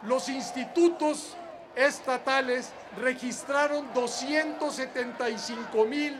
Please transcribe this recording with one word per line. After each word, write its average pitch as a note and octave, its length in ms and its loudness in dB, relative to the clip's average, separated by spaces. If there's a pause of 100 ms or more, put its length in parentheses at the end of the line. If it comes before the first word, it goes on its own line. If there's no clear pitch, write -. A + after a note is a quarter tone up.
los B3+ 240 0
institutos D4+ 1080 2 (380)
estatales C4 960 2 (300)
registraron C#4 920 0
doscientos D4 840 0
setenta B3 520 -2
y A3+ 100 -2
cinco A3+ 480 0
mil C#4+ 340 -2